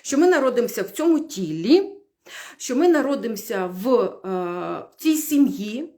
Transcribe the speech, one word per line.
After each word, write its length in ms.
що 160
ми 100
народимося 560
в 60
цьому 300
тілі, 720
що 180
ми 120
народимося 800
в, 220
е, 200
в 60
цій 180
сім'ї 840